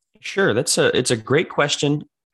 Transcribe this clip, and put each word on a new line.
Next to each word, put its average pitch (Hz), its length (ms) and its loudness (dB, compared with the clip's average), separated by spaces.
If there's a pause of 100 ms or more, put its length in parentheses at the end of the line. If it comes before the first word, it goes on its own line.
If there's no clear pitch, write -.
(200)
Sure. 190 340 0
That's 120 240 0
a, 147 180 2
it's 127 160 0
a 120 60 2
great 127 320 -2
question. 147 540 0 (300)